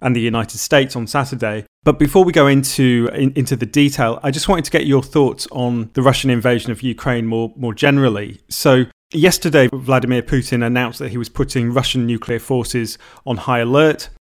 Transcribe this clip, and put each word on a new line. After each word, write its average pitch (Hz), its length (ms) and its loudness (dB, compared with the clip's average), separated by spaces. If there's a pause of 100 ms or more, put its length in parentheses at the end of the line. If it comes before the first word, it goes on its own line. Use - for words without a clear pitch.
and 127 120 0
the 120 60 0
United 113 380 -2
States 135 360 0
on 117 120 -6
Saturday. 113 580 -6 (200)
But - 140 2
before 185 240 4
we 175 100 2
go 147 160 6
into, 131 640 2
in, 135 200 0
into 135 220 -2
the 127 80 -6
detail, 135 580 0
I 139 80 -2
just - 180 -4
wanted 175 180 0
to - 40 -12
get 156 140 0
your 135 180 2
thoughts - 500 0
on 120 420 -4
the 135 80 0
Russian 135 260 2
invasion 120 420 0
of 110 120 -8
Ukraine 120 420 -4
more, 113 320 -4
more 120 160 -6
generally. 110 800 0
So, 127 340 2 (260)
yesterday, 151 640 2
Vladimir 131 480 0
Putin 120 460 -2
announced 123 320 -2
that 127 140 -10
he 123 40 -8
was 117 140 -8
putting 123 420 -2
Russian 127 340 -2
nuclear 117 340 -4
forces 120 580 -4 (260)
on 120 140 -4
high 120 220 -2
alert, 143 500 2 (280)